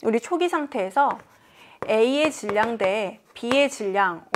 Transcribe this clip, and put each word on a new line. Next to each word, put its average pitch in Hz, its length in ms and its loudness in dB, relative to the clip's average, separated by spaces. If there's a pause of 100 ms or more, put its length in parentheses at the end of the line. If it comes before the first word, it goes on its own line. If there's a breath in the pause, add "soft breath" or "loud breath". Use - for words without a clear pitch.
우리 226 180 2
초기 359 260 0
상태에서 277 720 0 (680 soft breath)
A의 262 420 4
질량 214 460 -2
대 196 420 -2 (140)
B의 269 360 2
질량 190 540 -2 (120)